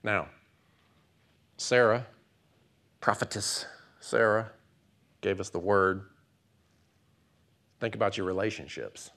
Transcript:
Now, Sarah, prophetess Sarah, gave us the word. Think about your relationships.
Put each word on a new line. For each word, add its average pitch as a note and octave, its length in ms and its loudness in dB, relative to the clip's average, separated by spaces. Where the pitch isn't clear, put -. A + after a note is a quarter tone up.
Now, F#2+ 240 0
Sarah, A#2+ 480 4
prophetess - 680 -2
Sarah, A2 500 2
gave F#2+ 180 -2
us F#2+ 120 -8
the F2 100 -4
word. G2 480 2
Think A2+ 160 -4
about G#2+ 220 0
your F#2+ 100 -2
relationships. F#2 920 -6